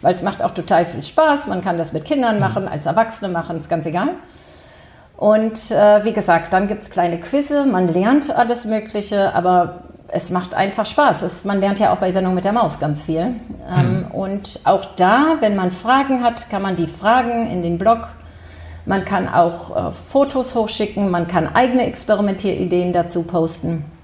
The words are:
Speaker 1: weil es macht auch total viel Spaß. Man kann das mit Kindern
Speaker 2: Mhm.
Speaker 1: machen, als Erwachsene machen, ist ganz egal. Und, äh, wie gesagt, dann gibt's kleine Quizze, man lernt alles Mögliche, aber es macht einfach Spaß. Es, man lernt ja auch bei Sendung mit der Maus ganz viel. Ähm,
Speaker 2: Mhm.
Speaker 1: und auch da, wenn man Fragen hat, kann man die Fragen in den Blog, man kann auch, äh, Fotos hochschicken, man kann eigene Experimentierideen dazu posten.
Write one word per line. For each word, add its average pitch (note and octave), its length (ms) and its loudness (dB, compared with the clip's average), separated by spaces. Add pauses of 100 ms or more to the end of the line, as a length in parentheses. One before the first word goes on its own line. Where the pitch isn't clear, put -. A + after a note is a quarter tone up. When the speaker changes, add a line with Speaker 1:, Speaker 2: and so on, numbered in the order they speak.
Speaker 1:
weil F3 120 4
es F3+ 100 -4
macht - 180 -4
auch F3 100 0
total E3+ 340 0
viel C#3+ 180 -8
Spaß. D#4 440 2
Man F#3 140 -4
kann F3+ 160 -2
das E3 140 -4
mit D#3 140 -6
Kindern B3 300 0
Speaker 2:
Mhm. G#3 40 0
Speaker 1:
machen, C#3+ 300 0
als D3 160 -6
Erwachsene G3+ 440 0
machen, E3 280 -4
ist D3 120 -12
ganz E3 160 -2
egal. F3+ 260 -2 (1040)
Und, A3 540 2
äh, G#3 320 6
wie A3 100 0
gesagt, E3+ 400 2
dann G3 140 2
gibt's G#3 220 -6
kleine E3+ 300 0
Quizze, C#4+ 460 0
man F#3 220 2
lernt A#3+ 480 2
alles A#3+ 300 0
Mögliche, G#3 680 -2
aber F3 480 0 (260)
es - 200 -6
macht F3+ 240 -4
einfach G3+ 320 -2
Spaß. C#4 380 2
Es, F#3 220 -8
man G3+ 140 -2
lernt G3 200 0
ja - 140 4
auch - 40 -2
bei F#3 140 0
Sendung F#3 240 0
mit F3+ 100 -2
der G3 60 2
Maus G#3+ 280 0
ganz D3 220 -2
viel. D#3+ 340 -2 (340)
Ähm, - 320 2
Speaker 2:
Mhm. - 100 -6
Speaker 1:
und G3 540 -6
auch F#3+ 200 4 (100)
da, C4 440 4
wenn G#3 160 2
man F3+ 160 0
Fragen C4 520 2
hat, A#3 260 -2
kann G3 120 -2
man F#3+ 140 0
die E3 120 0
Fragen A#3 640 2
in F3+ 140 -4
den E3+ 140 -2
Blog, A3+ 320 2 (760)
man F#3+ 200 -2
kann F#3+ 240 -2
auch, E3+ 600 0
äh, - 20 -12 (180)
Fotos C4+ 460 0
hochschicken, G#3 540 -2
man E3+ 180 0
kann E3+ 280 0
eigene B3 300 4
Experimentierideen F#3+ 1080 0
dazu F3 320 0
posten. E3 640 -2 (180)